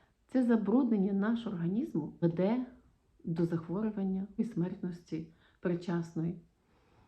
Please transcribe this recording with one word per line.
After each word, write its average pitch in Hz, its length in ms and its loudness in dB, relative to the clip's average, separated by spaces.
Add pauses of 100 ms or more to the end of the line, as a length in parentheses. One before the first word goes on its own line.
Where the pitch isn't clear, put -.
(260)
Це 254 180 2
забруднення 214 680 4
нашого 202 440 0
організму 175 640 -2
веде 190 460 2 (580)
до 165 220 0
захворювання 190 800 -2 (100)
і 226 80 0
смертності 170 800 -4 (340)
передчасної, 170 800 -2 (680)